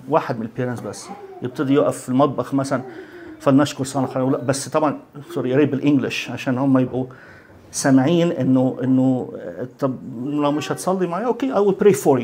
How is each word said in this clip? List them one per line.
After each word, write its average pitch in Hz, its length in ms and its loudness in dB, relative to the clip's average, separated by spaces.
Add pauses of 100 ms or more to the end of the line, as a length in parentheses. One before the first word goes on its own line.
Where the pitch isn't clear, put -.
واحد 139 280 0
من 110 60 -6
البيرنتس 120 380 -6
بس 101 260 -12 (360)
يبتدي 131 320 0
يقف 135 240 4
في - 100 -10
المطبخ 127 460 2
مثلًا، 135 280 0 (580)
"فلنشكر 139 440 2
صانع 131 220 -4
خير." 131 240 -2
لا، - 80 0
بس 131 300 -4
طبعًا، 156 300 0 (360)
سوري، 127 160 -2
يا 131 60 2
ريت 147 120 4
بالإنجلش 131 640 0
عشان 123 280 -4
هم 135 200 4
يبقوا 127 280 -2 (640)
سامعين 151 600 4
إنه، 131 500 2
إنه، 131 540 2
آه، 90 320 -10 (100)
"طب 131 180 -2 (300)
لو 143 260 0
مش 151 200 -4
هتصلي 185 340 -2
معايا، 180 200 -4
أوكي، 262 280 -2
I - 20 -4
will 202 280 2
pray 202 100 8
for 139 300 4